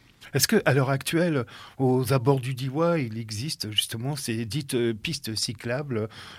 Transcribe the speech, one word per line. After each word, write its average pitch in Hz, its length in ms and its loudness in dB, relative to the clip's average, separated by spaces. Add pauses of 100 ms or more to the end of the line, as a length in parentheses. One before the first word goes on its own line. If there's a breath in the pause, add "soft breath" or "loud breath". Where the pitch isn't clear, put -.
(340 soft breath)
Est-ce 139 140 4
que, 214 180 4
à 143 80 6
l'heure 131 160 4
actuelle, 147 560 2 (320 loud breath)
aux 127 360 4
abords 135 260 4
du 127 160 -4
Diois, 147 440 0
il 113 180 -4
existe 110 540 -6
justement 117 440 -2
ces 117 300 -4
dites, 143 280 -4
euh, 117 200 2
pistes 110 420 -6
cyclables, 120 720 -4 (280 loud breath)